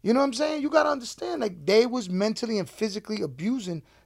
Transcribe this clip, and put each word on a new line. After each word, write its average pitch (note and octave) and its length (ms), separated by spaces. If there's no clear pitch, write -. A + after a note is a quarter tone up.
You G#3 120
know C4+ 80
what C#4 60
I'm B3 60
saying? D4+ 280
You D4 80
gotta D4+ 200
understand, D4 520
like, F3+ 240
they G#3+ 200
was A#3 240
mentally G#3+ 480
and F3 120
physically G#3 520
abusing F3 600